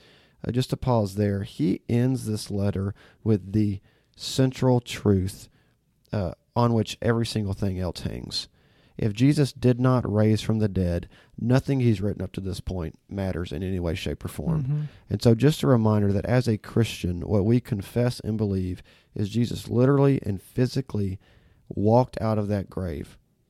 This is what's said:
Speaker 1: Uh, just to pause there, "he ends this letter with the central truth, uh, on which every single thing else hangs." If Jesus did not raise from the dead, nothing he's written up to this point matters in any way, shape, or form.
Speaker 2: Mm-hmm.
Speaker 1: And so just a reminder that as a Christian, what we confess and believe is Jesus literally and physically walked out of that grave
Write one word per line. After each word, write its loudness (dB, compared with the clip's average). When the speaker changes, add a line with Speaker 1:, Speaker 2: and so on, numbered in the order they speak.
Speaker 1:
Uh, -2
just -2
to -2
pause 0
there, 0
"he -2
ends 2
this -6
letter -2
with 0
the 2
central 2
truth, 0
uh, -4
on 4
which 0
every 2
single -2
thing -2
else -6
hangs." -8
If 0
Jesus 4
did 2
not 2
raise 4
from -2
the 2
dead, -2
nothing 0
he's 2
written -4
up -8
to -8
this -8
point -6
matters -4
in -6
any -4
way, -2
shape, -6
or -6
form. -2
Speaker 2:
Mm-hmm. -2
Speaker 1:
And -2
so 6
just 2
a 2
reminder 4
that 0
as 2
a 2
Christian, -2
what 0
we 4
confess -4
and -4
believe -2
is -4
Jesus -2
literally 4
and -6
physically -4
walked 2
out 0
of -2
that -2
grave -8